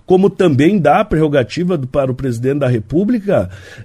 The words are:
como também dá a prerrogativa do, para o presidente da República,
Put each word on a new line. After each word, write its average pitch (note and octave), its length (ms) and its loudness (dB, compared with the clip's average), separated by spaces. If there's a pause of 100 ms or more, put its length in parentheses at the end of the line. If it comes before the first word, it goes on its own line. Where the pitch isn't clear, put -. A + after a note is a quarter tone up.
como F#3+ 240 4
também F3 480 2
dá D3+ 220 2
a A3 60 0
prerrogativa D#3 720 -2
do, C3 100 -6
para C3+ 240 -2
o B2 40 -6
presidente C3 440 -4
da C3+ 80 -2
República, D#3+ 840 -2 (360)